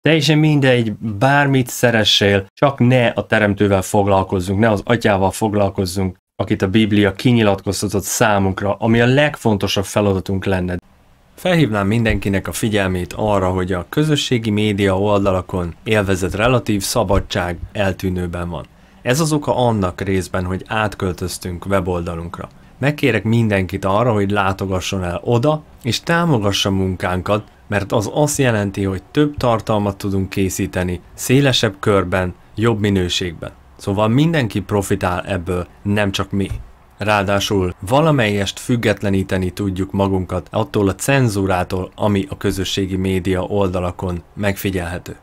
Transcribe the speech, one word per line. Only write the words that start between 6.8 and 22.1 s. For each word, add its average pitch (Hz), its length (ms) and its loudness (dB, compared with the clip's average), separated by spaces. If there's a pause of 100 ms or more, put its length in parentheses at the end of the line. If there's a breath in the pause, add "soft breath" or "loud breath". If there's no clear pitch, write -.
kinyilatkoztatott 101 920 0
számunkra, 101 720 0
ami 113 260 2
a 120 60 4
legfontosabb 117 760 0
feladatunk 98 600 0
lenne. 90 320 -2 (580)
Felhívnám 123 520 2
mindenkinek 107 640 0
a 87 40 -8
figyelmét 95 640 0
arra, 101 320 2
hogy 92 240 0
a 87 160 -4
közösségi 143 640 0
média 101 500 2
oldalakon 95 760 0 (100)
élvezett 95 500 0
relatív 110 480 0
szabadság 95 760 0 (140)
eltűnőben 90 760 -2
van. 82 180 -10 (360 soft breath)
Ez 127 180 0
az 156 120 0
oka 147 240 0
annak 110 440 0
részben, 95 440 -2
hogy 90 220 -6
átköltöztünk 92 1000 -4
weboldalunkra. 87 840 -4 (300 loud breath)